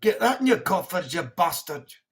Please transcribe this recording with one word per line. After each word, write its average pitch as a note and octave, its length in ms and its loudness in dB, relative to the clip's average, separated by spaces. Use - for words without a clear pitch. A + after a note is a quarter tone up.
Get G#3 200 2
that B3+ 200 2
in C4 60 0
your A#3+ 120 6
coffers, F3+ 560 -2
you E3+ 80 -2
bastard. D#3+ 680 -4